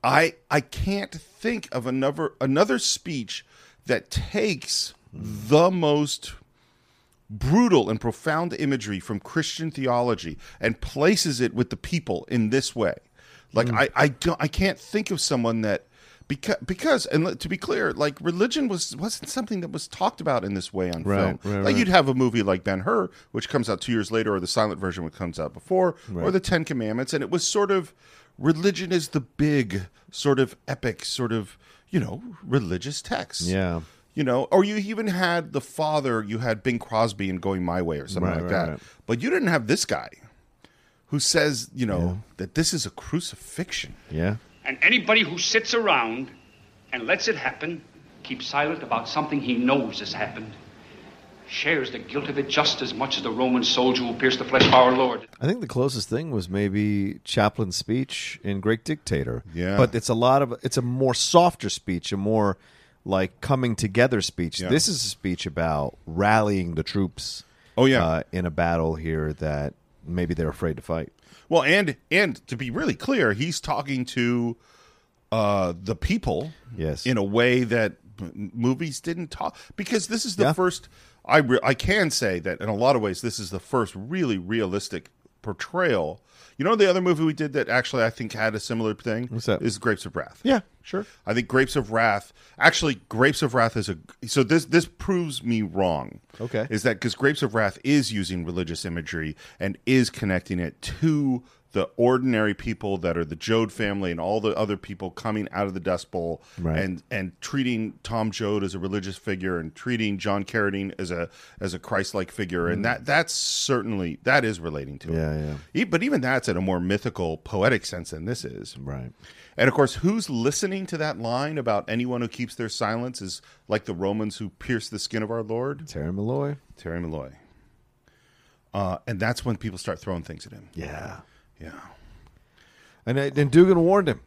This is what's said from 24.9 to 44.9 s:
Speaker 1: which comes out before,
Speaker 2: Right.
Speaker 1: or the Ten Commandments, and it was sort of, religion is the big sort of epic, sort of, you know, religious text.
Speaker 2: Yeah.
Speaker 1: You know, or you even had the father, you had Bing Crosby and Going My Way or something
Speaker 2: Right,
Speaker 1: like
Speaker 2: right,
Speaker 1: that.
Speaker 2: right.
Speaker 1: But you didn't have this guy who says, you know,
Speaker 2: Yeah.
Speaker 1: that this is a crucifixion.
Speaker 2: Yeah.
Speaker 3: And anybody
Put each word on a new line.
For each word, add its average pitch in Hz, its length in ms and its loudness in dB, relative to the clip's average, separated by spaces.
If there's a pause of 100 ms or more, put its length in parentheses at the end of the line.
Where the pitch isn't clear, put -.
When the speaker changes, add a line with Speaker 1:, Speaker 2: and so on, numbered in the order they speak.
Speaker 1:
which 80 100 -8
comes 87 240 -8
out 76 140 -4
before, 185 440 0 (120)
Speaker 2:
Right. 101 160 -4
Speaker 1:
or 185 60 2
the 185 100 2
Ten 165 240 0
Commandments, 120 480 -4
and 143 100 -2
it - 80 -6
was 170 160 -2
sort 202 240 0
of, 185 220 0 (460)
religion 170 520 2
is 170 180 0
the 151 120 0
big 123 640 0 (280)
sort 139 280 2
of 131 180 2 (100)
epic, - 380 -4
sort 117 280 -4
of, 107 260 -4 (320)
you 185 100 2
know, 175 220 -6 (200)
religious 120 600 -2
text. - 400 -6
Speaker 2:
Yeah. 87 400 0 (320)
Speaker 1:
You 147 100 -2
know, 127 200 2
or 190 200 6
you 208 120 -2
even 214 320 -4
had 170 440 -2
the 143 80 -2
father, 139 600 0
you 107 160 -6
had 113 240 -2
Bing 120 160 0
Crosby 110 500 0
and 92 120 -2
Going 95 240 0
My 87 180 0
Way 80 160 0
or 69 100 -8
something 92 220 0
Speaker 2:
Right, 85 120 0
Speaker 1:
like 90 80 -4
Speaker 2:
right, 90 160 2
Speaker 1:
that. - 40 -4
Speaker 2:
right. 73 100 -8 (260)
Speaker 1:
But 120 160 0
you 240 80 -2
didn't 311 180 2
have 139 180 2
this 131 200 2
guy 69 220 -4 (1000)
who 147 140 -2
says, 147 540 2
you 127 120 -2
know, 92 140 0
Speaker 2:
Yeah. 87 140 0 (240)
Speaker 1:
that 92 160 -8
this 160 200 2
is 151 120 -2
a 92 40 -8
crucifixion. - 1040 -8 (160)
Speaker 2:
Yeah. 87 260 0 (300)
Speaker 3:
And - 160 -6
anybody 220 400 4